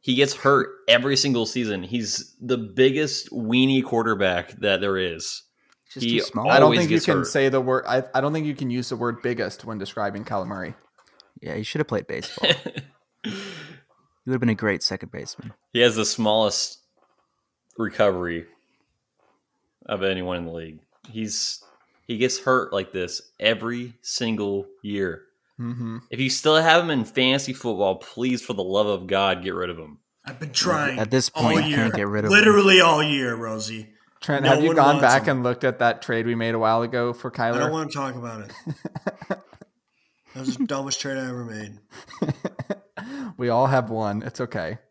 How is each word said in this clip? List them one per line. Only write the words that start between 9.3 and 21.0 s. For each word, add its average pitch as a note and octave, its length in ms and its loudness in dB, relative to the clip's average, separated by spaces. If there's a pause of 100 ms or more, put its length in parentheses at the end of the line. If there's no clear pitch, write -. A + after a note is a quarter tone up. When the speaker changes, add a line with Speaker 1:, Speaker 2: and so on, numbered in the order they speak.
Speaker 3:
when A2 140 -10
describing G2+ 480 -6
Kyler G2 220 -4
Murray. F#2 260 -10 (680)
Speaker 2:
Yeah, D2+ 140 -10
he G#2+ 80 -4
should D3+ 160 -6
have D3+ 80 -2
played A2 200 -4
baseball. - 480 -4
Speaker 1:
<laughs> - 60 -14 (640)
Speaker 2:
He F#3 1040 -14
would C3 60 0
have B2+ 40 -2
been A#2+ 100 0
a A2 60 2
great G2+ 260 -2
second - 300 -6
baseman. - 400 -14 (220)
Speaker 1:
He A#2 80 4
has A#2 160 6
the G#2+ 80 2
smallest G#2+ 720 0 (1000)
recovery F2+ 680 0 (1400)
of G2+ 160 -4
anyone F#2 360 -2
in E2+ 80 -6
the E2 80 -10
league. D#2+ 260 -12 (300)